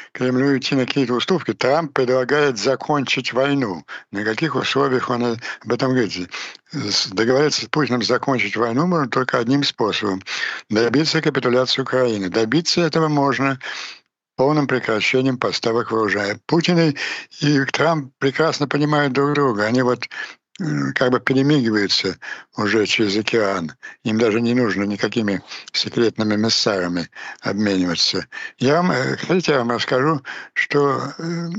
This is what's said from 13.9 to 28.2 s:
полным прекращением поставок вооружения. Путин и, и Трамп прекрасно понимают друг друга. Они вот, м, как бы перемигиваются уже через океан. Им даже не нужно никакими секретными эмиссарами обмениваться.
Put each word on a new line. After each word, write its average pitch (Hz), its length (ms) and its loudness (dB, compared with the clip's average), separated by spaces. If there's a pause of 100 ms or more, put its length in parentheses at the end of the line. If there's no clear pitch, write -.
полным 143 280 2
прекращением 123 720 0
поставок 113 540 -2
вооружения. 104 540 0
Путин 170 340 4
и, 156 160 4 (460)
и 147 240 2
Трамп 147 520 0
прекрасно 143 520 0
понимают 147 420 2
друг 139 220 2
друга. 123 320 2
Они 123 160 2
вот, 123 260 0 (520)
м, 143 340 -2
как 127 180 2
бы 123 80 4
перемигиваются 117 960 0 (400)
уже 104 300 2
через 104 280 0
океан. 98 580 0 (300)
Им 110 140 0
даже 113 240 2
не 120 140 2
нужно 104 280 2
никакими 101 580 -2 (300)
секретными 110 640 0
эмиссарами 92 760 0 (320)
обмениваться. 95 840 0 (320)